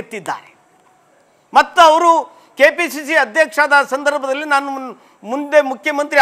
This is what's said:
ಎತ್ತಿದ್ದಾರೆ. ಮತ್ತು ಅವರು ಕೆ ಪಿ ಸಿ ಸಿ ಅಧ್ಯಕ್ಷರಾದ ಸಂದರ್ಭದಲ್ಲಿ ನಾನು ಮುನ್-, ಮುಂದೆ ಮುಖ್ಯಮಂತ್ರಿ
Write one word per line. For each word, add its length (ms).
ಎತ್ತಿದ್ದಾರೆ. 480
ಮತ್ತು 240
ಅವರು 200
ಕೆ 80
ಪಿ 160
ಸಿ 140
ಸಿ 160
ಅಧ್ಯಕ್ಷರಾದ 540
ಸಂದರ್ಭದಲ್ಲಿ 600
ನಾನು 220
ಮುನ್-, 180
ಮುಂದೆ 300
ಮುಖ್ಯಮಂತ್ರಿ 500